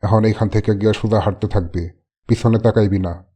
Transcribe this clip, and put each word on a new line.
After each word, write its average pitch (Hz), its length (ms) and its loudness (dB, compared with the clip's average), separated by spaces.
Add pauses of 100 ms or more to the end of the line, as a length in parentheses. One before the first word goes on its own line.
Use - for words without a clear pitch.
এখন 107 220 2
এইখান 110 240 0
থেকে 107 300 -2
গিয়ে 107 140 2
সোজা 107 280 0
হাঁটতে 101 280 -4
থাকবি, 87 400 -4 (400)
পিছনে 117 300 2
তাকাইবি 107 400 2
না। 90 140 -4 (240)